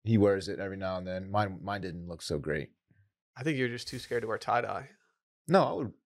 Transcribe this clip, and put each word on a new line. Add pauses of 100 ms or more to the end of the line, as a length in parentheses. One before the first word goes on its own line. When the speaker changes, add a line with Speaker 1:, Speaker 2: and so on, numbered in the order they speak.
Speaker 1:
He
wears
it
every
now
and
then.
Mine,
mine
didn't
look
so
great. (680)
Speaker 2:
I
think
you're
just
too
scared
to
wear
tie-dye. (580)
Speaker 1:
No,
I
would, (140)